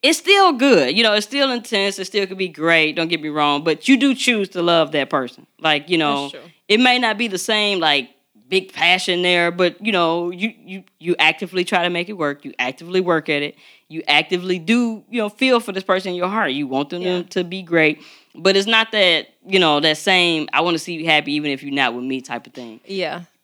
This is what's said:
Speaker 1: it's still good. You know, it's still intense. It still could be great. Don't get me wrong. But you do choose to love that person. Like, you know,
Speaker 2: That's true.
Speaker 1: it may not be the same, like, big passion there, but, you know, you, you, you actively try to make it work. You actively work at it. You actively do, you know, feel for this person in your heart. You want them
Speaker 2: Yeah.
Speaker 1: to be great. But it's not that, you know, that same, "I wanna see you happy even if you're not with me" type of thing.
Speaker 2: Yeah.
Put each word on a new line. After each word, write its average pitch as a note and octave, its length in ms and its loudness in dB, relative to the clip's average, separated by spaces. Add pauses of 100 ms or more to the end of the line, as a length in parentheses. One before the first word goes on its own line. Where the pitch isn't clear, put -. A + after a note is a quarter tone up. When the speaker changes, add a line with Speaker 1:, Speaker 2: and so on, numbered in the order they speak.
Speaker 1:
it's D#4+ 160 2
still F#4+ 340 4
good. A3+ 420 4
You A3+ 80 2
know, G#3+ 100 4
it's G#3 120 0
still C4+ 260 -2
intense. G3+ 480 -4
It F#3+ 60 -8
still G3+ 220 -2
could F#3+ 100 -12
be F#3+ 120 -4
great. D#3 460 2
Don't E3 120 -2
get E3 140 -4
me D#3 80 -6
wrong. D3 340 0
But D#3+ 240 -2
you C4+ 100 6
do C4+ 160 2
choose A3+ 360 -2
to F3+ 120 -6
love E3 300 2
that C#3+ 180 -2
person. C3 380 -4 (120)
Like, D3+ 300 -2
you F3 80 2
know, C#3+ 320 -2
Speaker 2:
That's C3+ 140 -18
true. E3+ 80 -20 (160)
Speaker 1:
it G#3+ 120 4
may B3 200 4
not A3 180 -2
be A#3 100 -4
the F#3 120 -6
same, G#3 400 0
like, C#3+ 300 0 (380)
big F#3+ 240 -2
passion F3+ 520 0
there, F3 280 2
but, F3 340 -2
you A3 60 -2
know, E3+ 380 0
you, F#3 240 -6 (100)
you, F#3+ 200 -16 (160)
you E3+ 200 -2
actively E3+ 460 0
try F3 180 0
to F3 60 0
make F3 180 -4
it G#3+ 60 -12
work. D3 320 -6
You C3+ 140 -14
actively E3+ 420 -4
work E3+ 260 0
at D3 160 0
it. D3 120 -10 (340)
You D#3+ 180 -10
actively F3+ 520 0
do, A3+ 500 0
you A#3 100 -6
know, G#3+ 100 -2
feel B3+ 300 2
for A3 140 -8
this F#3 100 -6
person F#3+ 280 0
in F3+ 40 -4
your F3+ 140 -4
heart. G3+ 240 -2
You C#3 140 -4
want C3+ 240 -2
them F3 100 -6
Speaker 2:
Yeah. F3+ 300 -2
Speaker 1:
to F#3 120 -2
be F#3 180 -8
great. D#3+ 400 0 (340)
But F#3+ 200 2
it's G3 120 2
not A3+ 240 2
that, F3+ 360 2 (180)
you F#3+ 140 2
know, D3+ 220 4
that D3+ 160 2
same, F3 560 2
"I D3 80 2
wanna E3+ 160 0
see F3 160 -8
you D#3+ 120 -8
happy D3+ 280 0
even D3+ 180 -4
if C3+ 120 -6
you're C#3 100 -8
not C3 200 0
with B2 120 -8
me" C3 160 -6
type A#2+ 260 -10
of A#2+ 60 -20
thing. A#2 320 -16
Speaker 2:
Yeah. F3 360 -6 (220)